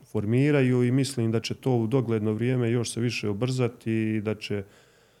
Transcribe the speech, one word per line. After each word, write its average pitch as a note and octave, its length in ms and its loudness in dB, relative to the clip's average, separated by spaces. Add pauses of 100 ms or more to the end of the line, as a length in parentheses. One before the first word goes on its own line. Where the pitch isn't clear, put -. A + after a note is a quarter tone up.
formiraju B2+ 800 2
i B2 60 2
mislim B2 420 0
da A2+ 80 0
će - 140 -6
to B2+ 220 0
u A2+ 100 2
dogledno A2+ 460 0
vrijeme A#2+ 380 0
još A#2 220 -2
se A2+ 80 -6
više A2+ 280 -2
ubrzati A#2+ 640 -2
i A2 280 0
da G#2+ 140 -2
će G#2 300 -6 (560)